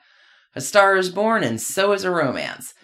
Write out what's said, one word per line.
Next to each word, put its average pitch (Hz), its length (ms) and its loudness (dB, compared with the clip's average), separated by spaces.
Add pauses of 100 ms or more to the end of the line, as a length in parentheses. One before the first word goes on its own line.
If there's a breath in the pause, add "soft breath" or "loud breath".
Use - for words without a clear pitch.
(540 soft breath)
A - 60 -10
star 196 360 4
is 185 140 0
born 208 320 0
and 113 180 -2
so 202 320 -2
is 190 120 -2
a 185 60 0
romance. 123 720 -4